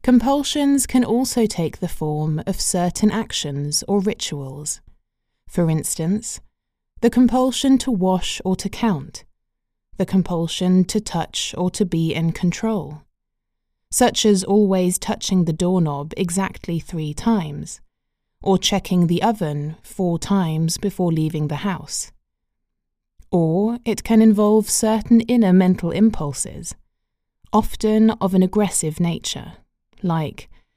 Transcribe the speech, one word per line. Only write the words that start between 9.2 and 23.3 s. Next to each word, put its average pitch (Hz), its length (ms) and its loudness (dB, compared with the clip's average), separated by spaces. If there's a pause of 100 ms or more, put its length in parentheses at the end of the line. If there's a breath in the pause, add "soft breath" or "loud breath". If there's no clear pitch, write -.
the 185 100 -2
compulsion 180 760 2
to 214 160 -2
touch - 580 -6
or 180 140 0
to - 120 0
be 165 300 -2
in 165 160 0
control, 170 680 -4 (920)
such - 360 2
as 196 160 4
always 190 560 2
touching - 460 -2
the 165 80 -2
doorknob 156 640 0
exactly 170 640 -4
three 156 340 -8
times, 156 680 -4 (640)
or 190 160 2
checking 180 480 0
the 170 160 0
oven 156 640 -4
four 175 340 -4
times 165 600 -2
before 180 340 -2
leaving 156 340 -2
the 147 160 -6
house. - 480 -6 (1200)